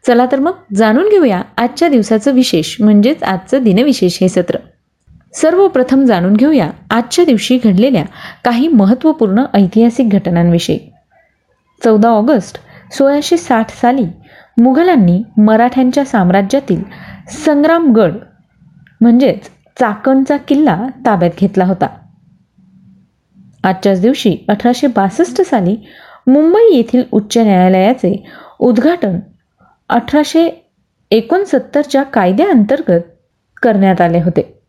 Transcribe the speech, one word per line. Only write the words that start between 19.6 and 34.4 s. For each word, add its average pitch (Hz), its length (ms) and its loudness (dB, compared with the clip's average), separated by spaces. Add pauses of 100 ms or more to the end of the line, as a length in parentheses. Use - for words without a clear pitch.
चाकणचा 262 580 0
किल्ला 269 500 -2 (180)
ताब्यात 175 340 0
घेतला 185 260 0
होता. 185 220 -4 (1800)
आजच्याच 185 380 0
दिवशी 226 360 0 (100)
अठराशे 240 400 -2
बासष्ट 240 540 -2
साली 208 340 -2 (520)
मुंबई 330 480 4
येथील 247 360 0
उच्च 214 260 -2
न्यायालयाचे 185 880 0 (320)
उद्घाटन 247 600 0 (680)
अठराशे 302 840 -2 (400)
एकोणसत्तरच्या 294 920 -2
कायद्याअंतर्गत 226 1000 0 (600)
करण्यात 196 400 0
आले 170 200 0
होते. - 480 -4